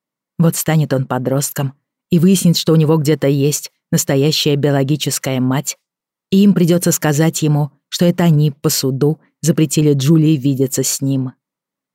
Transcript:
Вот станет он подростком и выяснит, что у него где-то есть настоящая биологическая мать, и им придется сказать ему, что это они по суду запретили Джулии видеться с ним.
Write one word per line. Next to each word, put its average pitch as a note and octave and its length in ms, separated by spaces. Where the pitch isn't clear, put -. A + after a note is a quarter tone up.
Вот E3 180
станет D#3 380
он C3+ 120
подростком C3+ 680
и F3+ 100
выяснит, F3+ 380
что - 160
у - 20
него D#3+ 220
где-то D3 300
есть C#3+ 440
настоящая D3 640
биологическая C#3 840
мать, C3 380
и G3 120
им G3+ 100
придется F3 380
сказать D#3+ 500
ему, D3 300
что - 160
это F3 180
они D3+ 280
по - 180
суду C3+ 500
запретили D3+ 520
Джулии D#3 440
видеться C3+ 460
с - 180
ним. C3+ 320